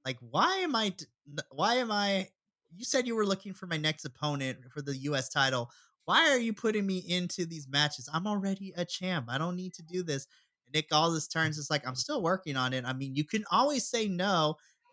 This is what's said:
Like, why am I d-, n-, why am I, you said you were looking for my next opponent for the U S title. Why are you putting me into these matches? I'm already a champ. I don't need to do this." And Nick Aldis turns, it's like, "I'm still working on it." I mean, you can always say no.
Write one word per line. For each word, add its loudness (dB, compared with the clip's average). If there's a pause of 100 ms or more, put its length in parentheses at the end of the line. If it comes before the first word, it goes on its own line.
Like, -4
why 2
am 0
I 2
d-, -12 (220)
n-, -12 (120)
why 2
am 0
I, 0 (460)
you -14
said 0
you -2
were 2
looking -2
for -14
my -2
next 0
opponent -2 (120)
for -8
the -4
U -2
S -2
title. 2 (340)
Why 6
are 6
you 0
putting 0
me 0
into -2
these -10
matches? 0
I'm -2
already -2
a -2
champ. -4
I -2
don't -2
need -8
to -18
do -6
this." -4 (400)
And -14
Nick 0
Aldis 4
turns, 0
it's -6
like, 0
"I'm -6
still -2
working 0
on 0
it." -2
I -2
mean, -6
you 0
can -4
always 2
say 0
no. 2 (360)